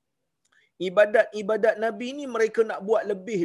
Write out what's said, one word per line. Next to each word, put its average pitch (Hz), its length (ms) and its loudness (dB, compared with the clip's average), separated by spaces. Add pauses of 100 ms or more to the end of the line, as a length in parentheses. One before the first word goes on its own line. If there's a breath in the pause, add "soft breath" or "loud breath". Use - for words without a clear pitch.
(880)
ibadat-ibadat 208 880 2 (100)
Nabi 226 220 -6 (100)
ni, 294 80 -10 (100)
mereka 220 340 2
nak 180 180 -8
buat 214 240 2
lebih 190 340 -4